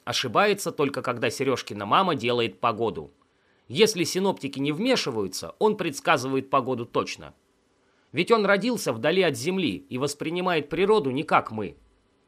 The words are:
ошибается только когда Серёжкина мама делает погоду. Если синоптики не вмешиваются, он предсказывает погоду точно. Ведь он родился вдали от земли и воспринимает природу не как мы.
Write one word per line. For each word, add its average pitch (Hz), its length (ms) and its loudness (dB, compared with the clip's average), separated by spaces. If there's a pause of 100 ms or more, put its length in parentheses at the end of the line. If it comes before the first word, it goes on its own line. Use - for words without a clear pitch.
ошибается 175 680 0
только 135 300 -2
когда 120 300 -2
Серёжкина 117 560 -4
мама 175 260 4
делает 117 460 -2
погоду. 104 520 -2 (560)
Если 165 360 2
синоптики 170 560 -2
не 143 120 0
вмешиваются, 131 840 -2
он 208 200 2
предсказывает 135 760 0
погоду 127 340 0
точно. 92 480 -6 (800)
Ведь 185 180 -2
он 220 160 4
родился 196 480 2
вдали 156 300 2
от 151 120 2
земли 135 540 -2
и 123 80 -6
воспринимает 160 720 -2
природу 185 400 2
не 131 140 -2
как - 260 2
мы. 104 260 -6 (520)